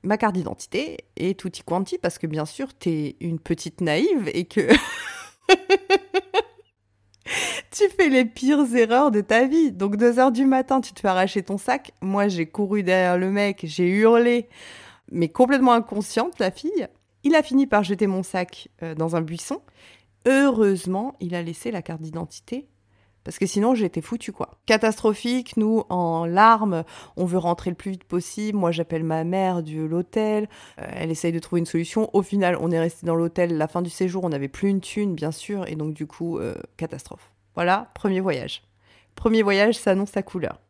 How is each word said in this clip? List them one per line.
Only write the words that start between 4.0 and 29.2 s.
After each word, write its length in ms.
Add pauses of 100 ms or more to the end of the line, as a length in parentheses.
et 140
que 240 (800)
<laughs> 60 (2250)
tu 260
fais 120
les 160
pires 500
erreurs 340
de 120
ta 260
vie. 240
Donc, 240
deux 240
heures 120
du 140
matin, 360
tu 120
te 60
fais 80
arracher 340
ton 160
sac. 440
Moi, 260
j'ai 180
couru 380
derrière 340
le 140
mec, 320
j'ai 240
hurlé, 640 (600)
mais 180
complètement 440
inconsciente, 640
la 140
fille. 360 (360)
Il 120
a 80
fini 240
par 160
jeter 240
mon 160
sac, 460 (140)
euh, 120
dans 200
un 60
buisson. 400 (680)
Heureusement, 920
il 160
a 60
laissé 300
la 100
carte 200
d'identité, 680 (560)
parce 140
que 80
sinon, 300
j'étais 260
foutue, 300
quoi. 340
Catastrophique, 920
nous, 340
en 360
larmes, 580 (340)
on 80
veut 120
rentrer 320
le 60
plus 160
vite 120
possible. 540
Moi, 140
j'appelle 320
ma 200